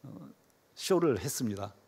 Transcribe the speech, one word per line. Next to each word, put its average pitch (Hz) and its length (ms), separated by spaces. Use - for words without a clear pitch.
어, - 260
쇼를 170 440
했습니다. 101 540